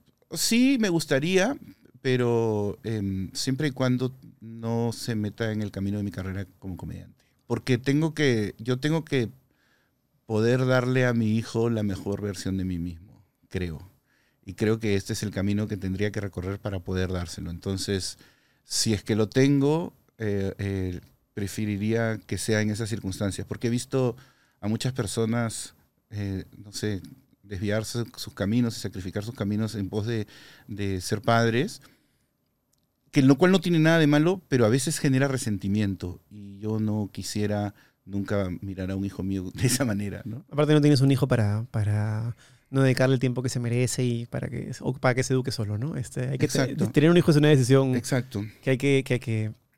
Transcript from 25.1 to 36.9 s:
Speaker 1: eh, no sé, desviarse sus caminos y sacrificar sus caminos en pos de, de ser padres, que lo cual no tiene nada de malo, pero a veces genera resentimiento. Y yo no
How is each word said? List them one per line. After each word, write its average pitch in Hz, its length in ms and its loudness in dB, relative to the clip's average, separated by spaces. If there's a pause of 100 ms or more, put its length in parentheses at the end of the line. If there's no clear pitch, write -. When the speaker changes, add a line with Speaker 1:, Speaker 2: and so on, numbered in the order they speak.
Speaker 1:
eh, 101 360 -6 (120)
no 101 140 -18
sé, 104 300 -4 (420)
desviarse 104 640 -4 (100)
sus - 180 -14
caminos 110 440 0
y - 20 -12
sacrificar 98 460 -8
sus 117 100 -10
caminos 104 400 -2
en 98 140 -4
pos 107 180 -4
de, 113 180 -4 (420)
de 98 340 -4
ser 104 200 -4
padres, 117 600 2 (1300)
que 147 100 4
lo 135 160 8
cual 180 140 6
no 190 80 6
tiene 170 200 2
nada 165 200 6
de 151 80 6
malo, 156 400 4
pero 120 180 4
a 107 40 6
veces 135 300 0
genera 135 280 4
resentimiento. 98 1000 -2
Y 101 300 -18
yo 107 200 -2
no 107 320 -2